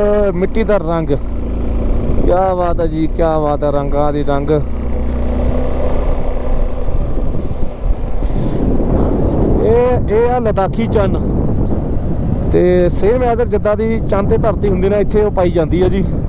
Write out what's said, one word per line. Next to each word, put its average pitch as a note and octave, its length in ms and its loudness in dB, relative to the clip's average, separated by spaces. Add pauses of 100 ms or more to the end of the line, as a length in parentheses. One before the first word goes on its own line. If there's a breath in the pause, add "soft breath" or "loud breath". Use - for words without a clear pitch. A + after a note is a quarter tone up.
(340)
ਮਿੱਟੀ F#3 300 -2
ਦਾ G3+ 140 2
ਰੰਗ। E3 300 -2 (1160)
ਕਿਆ F#3 300 2
ਬਾਤ F3 260 0
ਹੈ E3 60 0
ਜੀ, D#3 200 0
ਕਿਆ D#3+ 320 0
ਬਾਤ D3 240 -2
ਹੈ, D3 80 0
ਰੰਗਾਂ C#3+ 420 0
ਦੀ D3 100 -2
ਰੰਗ। C#3+ 280 0 (4000)
ਇਹ, A#3 520 2
ਇਹ A#3+ 140 2
ਆ B3 100 0
ਲਦਾਖੀ G#3+ 480 -2
ਚੰਨ, G3 320 0 (1300)
ਤੇ F3+ 340 2
same A#3 480 0
as A#3 100 0
ਜਿੱਦਾਂ G#3 320 0
ਦੀ A3+ 220 -2
ਚੰਨ G3 280 0
ਤੇ A3+ 100 2
ਧਰਤੀ G#3 320 0
ਹੁੰਦੀ G3 200 0
ਨਾ, G#3 80 0
ਇੱਥੇ G#3 260 2
ਉਹ G#3 80 0
ਪਾਈ F3 200 0
ਜਾਂਦੀ D#3+ 320 0
ਹੈ F#3 60 2
ਜੀ। F#3+ 140 0 (260)